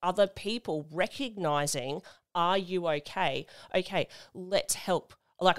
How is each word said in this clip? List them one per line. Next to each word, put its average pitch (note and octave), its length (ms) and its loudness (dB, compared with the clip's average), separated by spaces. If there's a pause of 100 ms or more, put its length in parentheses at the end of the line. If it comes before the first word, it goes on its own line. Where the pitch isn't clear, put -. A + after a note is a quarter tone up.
other F#3 240 4
people G3 640 -4
recognising, D3+ 1120 -2 (320)
"Are F3 240 4
you F3+ 300 -2
okay? D3 580 0 (280)
Okay, F#3 340 0 (260)
let's F#3 400 0
help." - 400 -2 (260)
Like, F3+ 180 4